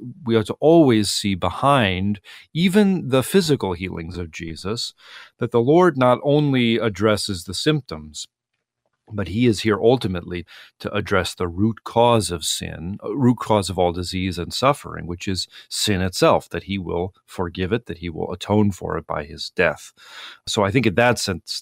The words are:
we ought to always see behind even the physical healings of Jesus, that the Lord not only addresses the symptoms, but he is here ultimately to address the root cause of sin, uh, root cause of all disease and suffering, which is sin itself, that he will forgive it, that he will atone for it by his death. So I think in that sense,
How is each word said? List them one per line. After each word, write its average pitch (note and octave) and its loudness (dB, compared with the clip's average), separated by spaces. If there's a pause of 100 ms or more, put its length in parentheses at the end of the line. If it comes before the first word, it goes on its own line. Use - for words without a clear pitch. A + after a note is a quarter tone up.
(260)
we A2+ 0
ought A2 2
to - -8
always C#3 6
see G2 -2
behind G2+ 0 (340)
even F#3 2
the B2+ 2
physical D3 0
healings E2+ -8
of E2+ -8
Jesus, F2 -8 (440)
that A#2+ -6
the A#2+ 4
Lord D#3 4
not B2 6
only C3+ 2
addresses G#2 0
the F#2+ -12
symptoms, D#2+ -4 (840)
but G2+ -6
he A2 0
is G#2+ 2
here G#2 0
ultimately F#2 0 (340)
to - -8
address G2 0
the F#2 -4
root G#2 -2
cause A#2 2
of E2 -8
sin, E2 -8
uh, - -8
root B2 2
cause G2 0
of F2 -6
all F2 2
disease F2+ -6
and E2 -8
suffering, E2 -2
which F2 -8
is F#2 -6 (220)
sin F#2+ -2
itself, F#2+ 0
that - -8
he G2 -6
will F2 -6 (120)
forgive F2+ -6
it, B2 -6
that F2+ -12
he F2 -8
will E2+ -8
atone G#2 0
for E2+ -8
it D#2+ -10
by D#2 -6
his D#2 -14
death. E2 0 (560)
So G#2 0
I G2 2
think A#2+ 2
in F#2 0
that A#2+ 4
sense, - -8